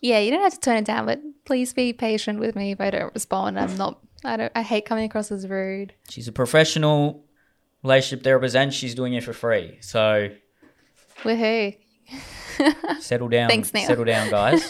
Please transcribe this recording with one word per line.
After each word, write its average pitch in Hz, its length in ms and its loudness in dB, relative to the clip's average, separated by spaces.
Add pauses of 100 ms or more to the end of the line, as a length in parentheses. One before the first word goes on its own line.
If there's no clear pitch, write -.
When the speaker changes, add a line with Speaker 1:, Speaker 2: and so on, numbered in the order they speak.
Speaker 1:
Yeah, 233 180 2
you 208 140 2
don't 349 100 0
have 392 120 2
to - 40 -18
tone 233 200 2
it 214 60 0
down, 220 220 -2
but 233 140 -2 (240)
please 254 280 -2
be 247 200 0
patient 214 480 -2
with 226 160 -2
me 202 160 -4
if 196 80 -8
I 196 100 0
don't - 240 -4
respond. 196 420 -2
I'm 190 200 -4
not, 196 240 -4 (240)
I 233 120 -4
don't, 226 200 -4
I 226 60 -2
hate 220 220 -2
coming 220 200 -4
across 214 260 -6
as 196 160 -8
rude. 190 480 -6 (140)
Speaker 2:
She's 117 180 -12
a 113 60 -10
professional 151 920 4 (600)
relationship 131 400 2
therapist 127 320 4
and 135 180 2
she's 120 220 -6
doing 127 180 -2
it 117 80 -2
for 117 100 -8
free. 104 480 -2
So 107 500 2 (920)
Speaker 1:
Woohoo. 226 540 0 (320)
<laughs> 294 920 -2
Speaker 2:
settle 120 280 -2
down. 117 200 2
Speaker 1:
Thanks, 117 240 -4
Neil. 208 140 -4
Speaker 2:
Settle 120 180 2
down, 110 260 0
guys. 113 400 2